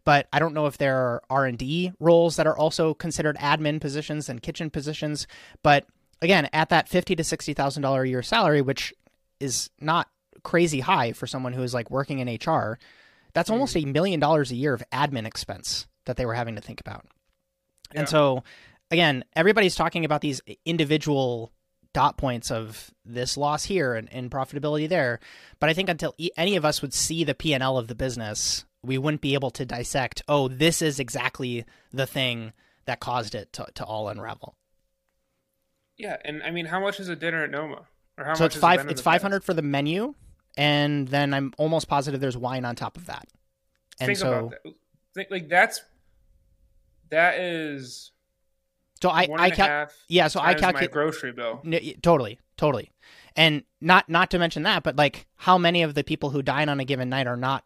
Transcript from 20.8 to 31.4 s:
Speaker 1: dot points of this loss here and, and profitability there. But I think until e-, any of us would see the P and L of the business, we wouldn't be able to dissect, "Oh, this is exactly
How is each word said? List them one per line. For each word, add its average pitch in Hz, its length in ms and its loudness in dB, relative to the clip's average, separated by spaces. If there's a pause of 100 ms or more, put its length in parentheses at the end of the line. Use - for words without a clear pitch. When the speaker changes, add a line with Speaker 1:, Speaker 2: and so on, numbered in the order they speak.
Speaker 1:
dot 139 240 2
points 123 340 -2
of 110 400 -8 (140)
this 123 320 -6
loss 147 280 -2
here 151 300 0
and, 113 180 -8
and 127 180 -8
profitability 147 580 -4
there. 135 320 0 (380)
But 151 100 2
I 160 60 4
think 185 140 -2
until 165 280 -2
e-, 170 200 -6
any 190 200 2
of 156 80 0
us 151 160 2
would 139 140 -6
see 165 280 0
the 143 120 0
P 156 180 -2
and 131 100 0
L 131 140 0
of 117 100 -2
the 117 80 -10
business, 117 720 -4 (180)
we 131 140 -4
wouldn't 147 240 -2
be 139 140 0
able 135 180 -2
to 131 140 -8
dissect, 123 600 -4
"Oh, 143 220 2
this 156 340 2
is 147 160 0
exactly 123 640 -6 (280)